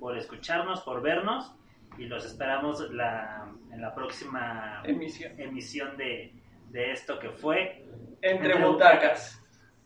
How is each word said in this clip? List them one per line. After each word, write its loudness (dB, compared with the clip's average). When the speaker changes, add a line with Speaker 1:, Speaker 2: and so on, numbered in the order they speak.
Speaker 1:
por -6
escucharnos, -4
por -6
vernos, -2
y -12
los -8
esperamos -2
la, -4
en -12
la -8
próxima -8
Speaker 2:
Emisión. -4
Speaker 1:
emisión -10
de, -8
de -4
esto -6
que -10
fue -2
Speaker 2:
Entre 4
Speaker 1:
Entre 6
Speaker 2:
Butacas. 8
Speaker 1:
Butacas. -20